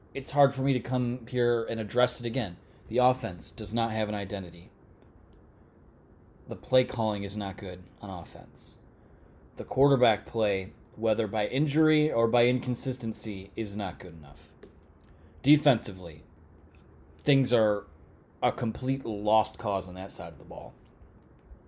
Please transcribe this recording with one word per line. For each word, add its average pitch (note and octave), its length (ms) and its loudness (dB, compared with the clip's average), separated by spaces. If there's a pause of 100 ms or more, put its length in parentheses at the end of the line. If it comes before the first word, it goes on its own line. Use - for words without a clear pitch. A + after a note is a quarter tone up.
(140)
it's C3+ 160 -6
hard C#3 240 4
for C3 80 -4
me C3+ 120 2
to B2+ 60 2
come B2 480 -2
here A#2+ 360 2
and A2+ 160 -4
address A#2+ 400 2
it A#2+ 80 -8
again. A2+ 300 -4 (300)
The A2+ 120 0
offense B2 500 0
does G#2 240 -8
not A#2 160 0
have G#2+ 200 0
an G#2+ 40 -4
identity. F#2+ 560 -6 (1800)
The A2+ 80 -10
play B2+ 280 2
calling G#2+ 400 -2
is G2+ 120 -6
not G2+ 220 -6
good F#2 240 -10 (180)
on G2+ 120 -10
offense. - 640 -14 (800)
The - 80 -8
quarterback B2 640 4
play, G2+ 460 -2 (220)
whether A2 300 2
by G#2 220 -2
injury D3+ 640 2
or A#2 160 2
by A#2+ 180 4
inconsistency, A#2+ 1120 -2
is G#2 200 -4
not G2 220 -4
good F2 160 -14
enough. D2 360 -18 (920)
Defensively, A2+ 840 2 (920)
things C3+ 340 4
are G#2+ 360 4 (560)
a A#2+ 80 4
complete B2+ 520 -2
lost G#2+ 540 2
cause G2 300 -2
on F#2 80 -12
that F#2+ 160 -8
side E2+ 200 -10
of D#2 60 -18
the - 80 -20
ball. - 300 -14 (920)